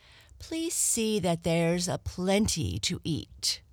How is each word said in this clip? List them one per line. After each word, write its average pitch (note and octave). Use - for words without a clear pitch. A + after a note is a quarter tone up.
Please E4
see A3
that E3+
there's E3+
a D3
plenty F3+
to -
eat. -